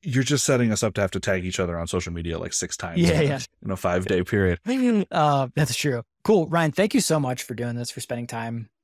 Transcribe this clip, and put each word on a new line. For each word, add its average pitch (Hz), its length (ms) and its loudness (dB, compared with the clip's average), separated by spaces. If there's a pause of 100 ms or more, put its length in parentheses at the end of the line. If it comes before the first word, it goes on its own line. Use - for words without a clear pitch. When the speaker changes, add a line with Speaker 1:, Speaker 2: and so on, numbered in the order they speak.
Speaker 1:
You're 131 220 2
just 135 200 0
setting 120 280 2
us 104 100 0
up 110 120 0
to 107 60 0
have 98 100 2
to 95 100 -4
tag 95 240 -2
each 92 160 -4
other 87 180 -2
on 85 80 -6
social 90 260 -4
media, 82 260 -4
like, 82 160 -8
six - 220 -4
times 87 240 -6
Speaker 2:
Yeah, 170 120 6
Speaker 1:
in 156 80 4
a, 156 40 4
Speaker 2:
yeah. 139 160 0 (220)
Speaker 1:
in - 80 -8
a 95 60 -4
five-day 90 480 0
period. 92 340 2 (520)
Speaker 2:
Uh, 143 440 2
that's 151 220 0
true. 123 260 -2 (220)
Cool. 202 240 4
Ryan, 160 240 2
thank 208 220 0
you 262 60 4
so 160 200 2
much 127 220 -2
for - 120 -10
doing 120 220 -4
this, 120 140 -6
for - 100 -12
spending 120 260 -8
time, 117 440 -8 (140)